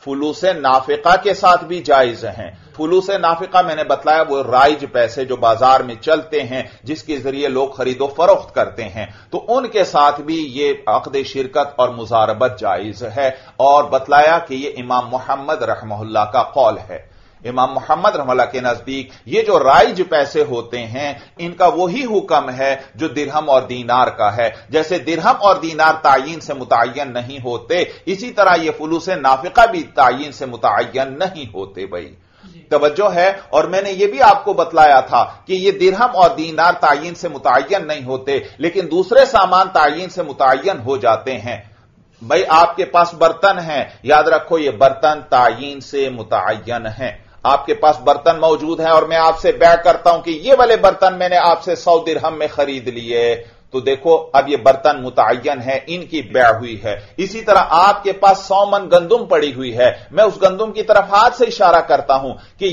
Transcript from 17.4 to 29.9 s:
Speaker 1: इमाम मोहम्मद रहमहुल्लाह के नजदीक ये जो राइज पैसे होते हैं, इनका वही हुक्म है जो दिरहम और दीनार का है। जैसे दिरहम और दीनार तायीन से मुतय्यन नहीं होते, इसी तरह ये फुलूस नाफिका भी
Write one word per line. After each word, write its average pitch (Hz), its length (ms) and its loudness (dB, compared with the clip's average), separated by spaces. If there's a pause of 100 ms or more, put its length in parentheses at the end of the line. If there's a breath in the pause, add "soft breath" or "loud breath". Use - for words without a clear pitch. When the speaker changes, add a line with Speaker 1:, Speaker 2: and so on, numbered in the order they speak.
Speaker 1:
इमाम 127 260 -2
मोहम्मद 165 460 -2
रहमहुल्लाह 127 300 0
के 127 140 -8
नजदीक 127 500 -6 (180 loud breath)
ये 208 140 -2
जो 196 180 2
राइज 175 400 4 (100)
पैसे 147 320 0
होते 123 360 -6
हैं, 123 440 -10 (160 loud breath)
इनका 170 300 -2
वही 180 360 -2
हुक्म 160 460 -2
है 135 220 -2 (240 loud breath)
जो 151 140 -6
दिरहम 147 380 -4
और 131 160 4
दीनार 120 460 -2
का 107 220 -2
है। 117 200 -2 (180 loud breath)
जैसे 156 300 -2
दिरहम 165 380 0
और 196 220 2
दीनार 160 440 0
तायीन 143 360 2
से 143 140 -10
मुतय्यन 127 560 -2
नहीं 120 300 -10
होते, 120 420 -4 (260 loud breath)
इसी 196 240 -8
तरह 190 220 4
ये 160 180 -2
फुलूस 156 380 -6
नाफिका 160 560 2
भी 180 160 -6 (120)